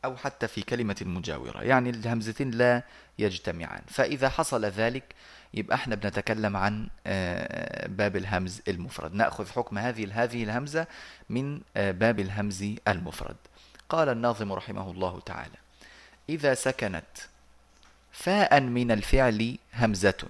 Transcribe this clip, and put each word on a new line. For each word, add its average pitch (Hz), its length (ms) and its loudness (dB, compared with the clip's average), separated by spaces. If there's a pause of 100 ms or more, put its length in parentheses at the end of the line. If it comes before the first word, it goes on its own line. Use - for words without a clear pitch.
أو 131 120 -4
حتى 131 300 -4
في 104 140 -4
كلمة 113 400 -2
مجاورة، 80 640 -6
يعني 123 260 4
الهمزتين 117 640 -2
لا 123 320 6 (360)
يجتمعان. 87 680 -2
فإذا 131 420 2
حصل 127 360 0
ذلك، 110 380 0 (500)
يبقى 104 220 0
احنا 113 200 -2
بنتكلم 104 640 -2
عن، 104 300 0 (200)
آه، 90 800 -4
باب 101 280 0
الهمز 92 520 -2
المفرد، 85 460 -6
نأخذ 101 360 2
حكم 113 280 -4
هذه، 110 460 -2
هذه 120 200 -2
الهمزة 143 440 -4 (420)
من، 139 320 -4 (160)
آه، 101 140 0
باب 107 280 2
الهمز 101 560 -4 (120)
المفرد. - 480 -4 (540)
قال 160 200 4
الناظم 113 440 0
رحمه 95 380 -6
الله 90 280 -4
تعالى: - 360 -12 (760)
"إذا 147 240 2
سكنت 107 640 -2 (920)
فاء 185 500 6
من 123 300 2
الفعل 113 680 4 (180)
همزة". 104 540 4